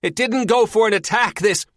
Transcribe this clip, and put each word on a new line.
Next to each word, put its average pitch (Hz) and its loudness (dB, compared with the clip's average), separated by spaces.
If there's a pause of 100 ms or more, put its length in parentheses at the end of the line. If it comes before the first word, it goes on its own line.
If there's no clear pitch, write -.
It 170 -4
didn't 247 -2
go 226 2
for 220 2
an 208 2
attack 214 -2
this 185 0 (120)